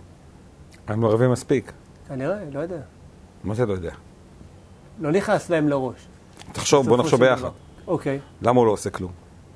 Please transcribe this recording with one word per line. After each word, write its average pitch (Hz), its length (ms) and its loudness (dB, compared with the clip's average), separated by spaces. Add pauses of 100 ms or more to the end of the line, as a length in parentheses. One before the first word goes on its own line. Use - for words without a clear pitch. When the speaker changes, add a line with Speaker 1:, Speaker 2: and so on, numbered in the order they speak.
(880)
Speaker 1:
הם 107 140 -2
לא 113 100 4
רעבים 123 200 4
מספיק. 123 400 -2 (360)
Speaker 2:
כנראה, 147 280 -6 (180)
לא 139 60 -8
יודע. 170 180 -8 (680)
Speaker 1:
מה 98 100 -4
זה 120 120 0
לא 101 80 -2
יודע? 85 180 -6 (1080)
Speaker 2:
לא 151 120 -2
נכנס 196 380 0
להם 151 200 2
לראש. 131 380 -4 (440)
Speaker 1:
תחשוב, 139 360 2
בוא 117 100 4
Speaker 2:
בסופו 123 100 2
Speaker 1:
נחשוב 139 120 4
Speaker 2:
של 127 60 6
Speaker 1:
ביחד. 127 160 4
Speaker 2:
דבר. 123 100 -8 (360)
אוקיי. 143 320 -4 (220)
Speaker 1:
למה 123 180 2
הוא 113 80 6
לא 107 40 4
עושה 98 180 -4
כלום? 92 220 -10 (440)